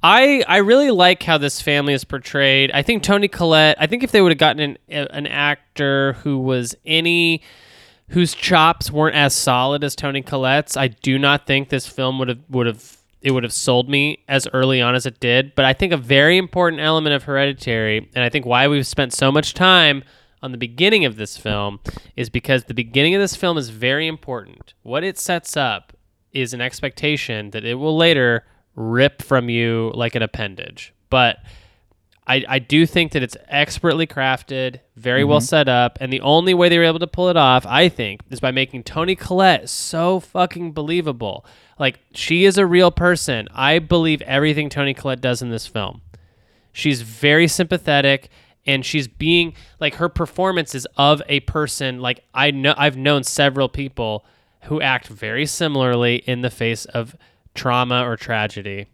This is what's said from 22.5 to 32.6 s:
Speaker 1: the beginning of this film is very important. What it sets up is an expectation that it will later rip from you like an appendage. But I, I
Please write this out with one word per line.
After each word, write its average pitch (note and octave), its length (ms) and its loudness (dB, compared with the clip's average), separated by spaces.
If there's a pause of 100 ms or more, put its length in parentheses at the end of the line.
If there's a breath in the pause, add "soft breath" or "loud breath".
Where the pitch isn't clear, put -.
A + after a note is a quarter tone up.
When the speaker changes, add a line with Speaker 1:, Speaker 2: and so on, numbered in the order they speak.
Speaker 1:
the B2 100 -12
beginning B2+ 400 0
of G3 60 0
this G3 160 -4
film F3 220 -2
is B2+ 120 -6
very B2+ 360 -2
important. C3 680 -12 (100)
What C#3 220 -6
it F#3 140 -8
sets - 380 -6
up A#2+ 360 -4 (400)
is B2+ 220 -6
an B2 80 -8
expectation B2+ 880 -6
that A2 140 -12
it A#2 100 -4
will D3+ 220 -2
later C3+ 500 2 (300)
rip A#2 440 0
from B2 300 0
you A#2 440 0
like A#2 200 -4
an A#2+ 80 0
appendage. - 720 -10 (160)
But B2 260 4 (920 soft breath)
I, C3 220 0
I C3+ 120 -2